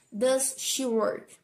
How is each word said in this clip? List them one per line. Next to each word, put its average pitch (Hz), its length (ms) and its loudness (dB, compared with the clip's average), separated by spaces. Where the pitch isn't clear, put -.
does 262 460 2
she - 280 -2
work? 226 460 0